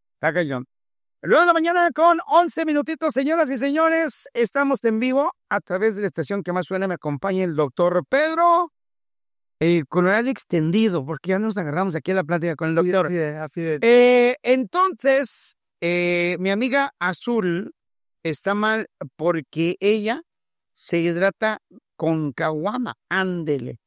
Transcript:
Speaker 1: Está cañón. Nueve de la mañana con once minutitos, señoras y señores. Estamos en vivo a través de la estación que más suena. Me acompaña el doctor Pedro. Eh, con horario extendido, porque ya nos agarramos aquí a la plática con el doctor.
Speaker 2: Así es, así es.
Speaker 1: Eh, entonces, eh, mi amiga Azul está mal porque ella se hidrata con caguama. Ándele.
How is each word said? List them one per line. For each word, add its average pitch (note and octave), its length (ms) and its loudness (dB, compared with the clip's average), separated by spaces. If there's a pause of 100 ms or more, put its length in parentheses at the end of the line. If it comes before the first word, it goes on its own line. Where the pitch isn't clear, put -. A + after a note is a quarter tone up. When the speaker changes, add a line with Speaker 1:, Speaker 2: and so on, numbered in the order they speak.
(140)
Speaker 1:
Está D#3 200 -2
cañón. C#3 320 -2 (560)
Nueve A#3 200 4
de F4 60 6
la E4+ 60 4
mañana E4+ 400 2
con E4 340 4
once E4 380 2
minutitos, D4+ 480 -2
señoras D4 380 0
y C4+ 60 -4
señores. D#4 760 0
Estamos C#4 520 0
en A3 160 2
vivo C4 320 0 (160)
a G3+ 100 0
través G3 360 -2
de G3+ 60 -6
la G3+ 60 -2
estación F3+ 360 -4
que F3 100 -4
más F3+ 120 -2
suena. F#3+ 220 -4
Me F#3 60 -4
acompaña F3+ 500 -2
el E3 140 -2
doctor F3 500 0
Pedro. E4 640 2 (880)
Eh, E3+ 280 2
con F3 180 0
horario A3+ 260 0
extendido, F3 720 0
porque D#3+ 260 -6
ya F#3+ 80 0
nos G#3+ 180 -4
agarramos F3 380 -4
aquí D#3+ 160 -6
a F#3+ 40 0
la F#3 80 0
plática D#3+ 320 -2
con D#3+ 140 -4
el D#3+ 60 0
doctor. F3+ 320 2
Speaker 2:
Así F3+ 100 -2
es, D3+ 180 -2
así D#3 260 -10
es. D#3+ 200 -2
Speaker 1:
Eh, B3 600 6
entonces, C4+ 1120 0 (260)
eh, F3 580 0
mi F#3 120 0
amiga C4 480 -2
Azul F#3 720 -4 (500)
está E3 300 -4
mal G#3+ 340 -2 (280)
porque E3 640 -2
ella G#3+ 420 0 (540)
se - 240 -4
hidrata F3+ 600 0 (360)
con D#3 380 -2
caguama. E3 640 -4 (140)
Ándele. D#3 760 -4